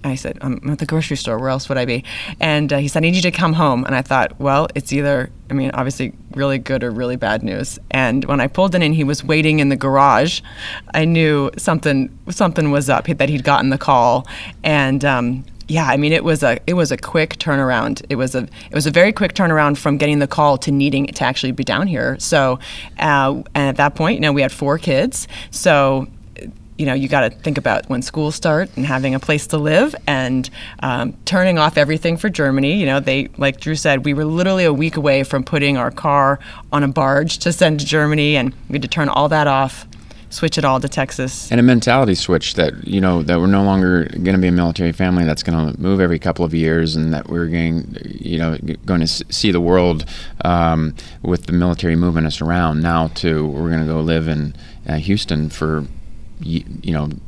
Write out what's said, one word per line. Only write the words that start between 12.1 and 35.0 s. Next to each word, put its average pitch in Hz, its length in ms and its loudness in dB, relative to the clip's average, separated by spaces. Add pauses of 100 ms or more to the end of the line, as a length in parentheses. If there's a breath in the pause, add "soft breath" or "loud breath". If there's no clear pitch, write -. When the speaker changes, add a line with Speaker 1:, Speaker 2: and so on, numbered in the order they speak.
Speaker 1:
something 165 400 0
was 143 180 0
up, 127 200 2
that 147 200 0
he'd 143 160 -2
gotten 139 240 4
the 135 100 2
call. 127 480 2 (380 loud breath)
And, 139 400 2
um, 131 400 0 (240)
yeah, 156 180 0
I 135 120 2
mean, 147 160 2
it 160 100 0
was 160 180 2
a, 123 240 2
it 175 80 0
was 160 160 0
a 127 60 -2
quick - 400 -2
turnaround. 127 720 -2
It 143 80 -4
was 131 180 -4
a, 127 100 -2 (260 loud breath)
it - 40 -14
was 147 120 0
a 151 40 2
very 185 220 4
quick 202 220 -2
turnaround 156 420 2
from 143 220 0
getting 147 200 2
the 143 80 2
call 147 320 2
to 143 140 -2
needing 139 360 0
to - 160 -4
actually 127 280 -2
be 135 100 -6
down 131 240 0
here. 131 320 -2
So, 135 400 2 (400 loud breath)
uh, 139 440 2 (120)
and 143 140 2
at 135 80 -2
that 143 200 2
point, 160 180 0
you - 80 -4
know, 151 100 2
we 139 80 2
had 135 100 2
four 147 280 -2
kids. 165 500 0 (220 loud breath)
So, 135 580 2 (680)
you 151 100 -2
know, 131 80 0
you 139 140 -2
gotta 135 200 2
think - 300 -4
about - 320 -2
when 127 100 -2
schools 151 340 -4
start 160 400 0
and 131 120 -2
having 131 280 0
a 135 60 -2
place 151 280 -2
to 160 100 0
live 160 360 2 (120)
and, 131 420 0 (340 loud breath)
um, 123 300 -2 (140)
turning 185 320 2
off 156 180 4
everything 156 400 2
for 208 140 -2
Germany. 139 500 2
You 156 60 0
know, 135 140 2
they, 135 360 -2
like 135 240 -2
Drew 156 160 -4
said, 139 300 2
we 143 80 2
were 151 100 0
literally 180 400 2
a 160 80 4
week 151 240 -2
away 143 260 2